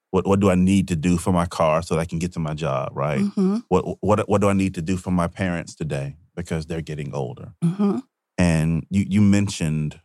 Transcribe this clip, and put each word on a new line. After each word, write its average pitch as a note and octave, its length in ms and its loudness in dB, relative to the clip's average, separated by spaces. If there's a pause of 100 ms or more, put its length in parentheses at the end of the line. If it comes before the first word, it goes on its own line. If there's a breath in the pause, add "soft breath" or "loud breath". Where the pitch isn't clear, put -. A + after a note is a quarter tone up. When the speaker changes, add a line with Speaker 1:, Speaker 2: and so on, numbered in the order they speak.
(120)
Speaker 1:
What, F2+ 160 0
what G2 140 4
do G2 100 6
I F2+ 40 4
need F#2 340 4
to F2+ 80 0
do F2 220 2
for F#2 140 -2
my E2+ 120 2
car E2 380 0
so E2+ 120 -4
that D#2+ 60 2
I E2 60 0
can E2+ 120 -6
get E2+ 140 -4
to - 80 -10
my D#2 140 -4
job, C#2 400 -4
right? C#2+ 260 -2
Speaker 2:
Mm-hmm. G3+ 380 0 (100)
Speaker 1:
What, F2+ 340 -2
what, G#2 260 2
what G2+ 120 4
do G2+ 80 4
I G2 60 2
need F#2+ 220 0
to F2+ 60 -6
do F2+ 140 -2
for F#2 140 -6
my F2 160 2
parents F2 480 -4
today C#2+ 420 -6 (180)
because E2 320 -6
they're D#2+ 140 -8
getting D2 320 -8
older? C2 400 -8 (100)
Speaker 2:
Mm-hmm. G3+ 360 0 (400)
Speaker 1:
And E2 500 2
you, G2 180 2
you G2 140 2
mentioned F#2+ 840 2